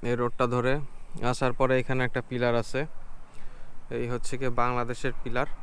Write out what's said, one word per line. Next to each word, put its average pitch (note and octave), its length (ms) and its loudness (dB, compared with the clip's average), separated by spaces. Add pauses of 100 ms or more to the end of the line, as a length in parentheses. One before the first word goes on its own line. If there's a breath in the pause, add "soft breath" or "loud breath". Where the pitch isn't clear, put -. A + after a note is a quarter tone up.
এই A#2+ 120 2
রোডটা A#2+ 240 2 (100)
ধরে, B2 180 2 (580)
আসার B2 280 0
পরে C3 220 4
এখানে B2+ 260 0
একটা B2 220 0
পিলার A#2+ 340 2
আছে, - 180 0 (1160 loud breath)
এই B2 140 0
হচ্ছে B2 260 2
গিয়ে B2+ 220 2
বাংলাদেশের B2 600 0
পিলার B2 260 2 (160)